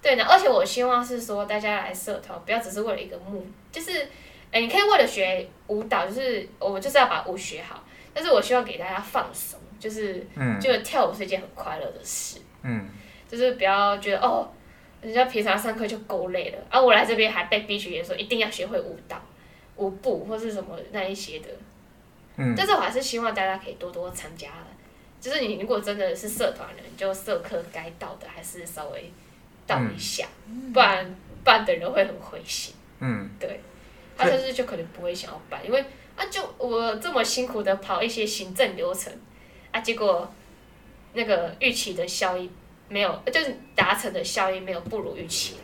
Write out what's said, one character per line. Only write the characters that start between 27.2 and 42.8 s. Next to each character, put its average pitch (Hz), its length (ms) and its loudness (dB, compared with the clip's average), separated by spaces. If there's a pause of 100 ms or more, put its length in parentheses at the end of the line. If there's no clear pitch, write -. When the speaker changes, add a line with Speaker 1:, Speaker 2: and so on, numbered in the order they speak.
Speaker 1:
课 170 240 -6 (100)
该 165 240 -10
到 170 120 -10 (100)
的 - 80 -14
还 165 160 -16
是 175 200 -12
稍 156 260 -12
微 - 220 -12 (560)
到 170 140 4
一 107 160 -2
下， - 300 -4 (200)
Speaker 3:
嗯。 247 240 -10
Speaker 1:
不 240 80 6
然 190 360 6 (280)
办 220 220 8
的 180 100 2
人 170 160 -4
会 196 140 4
很 - 140 -8
灰 - 260 -14
心。 - 300 -8 (240)
Speaker 2:
嗯。 104 300 -4 (100)
Speaker 1:
对， - 200 -8 (560)
Speaker 2:
所 262 120 4
以 - 20 6
Speaker 1:
他 262 80 4
甚 - 80 4
至 262 80 -4
就 254 100 -2
可 208 140 -6
能 165 100 -6
不 - 140 -16
会 175 120 -2
想 - 180 -8
要 - 180 -14
办， - 160 -8
因 208 60 -4
为， 269 120 2 (320)
啊， - 140 -4
就 403 120 -6 (180)
我 233 380 0
这 349 140 -4
么 240 120 4
辛 247 240 0
苦 214 160 -4
的 196 140 4
跑 190 240 -2
一 226 60 0
些 226 180 -2
行 190 280 -6
政 202 220 2
流 180 180 -2
程， - 180 -8 (600)
啊， 233 80 -2
结 233 160 -2
果 190 360 2 (840)
那 226 120 0
个 170 340 2
预 262 120 4
期 202 240 -4
的 175 120 -2
效 180 300 0
益 180 140 -8 (380)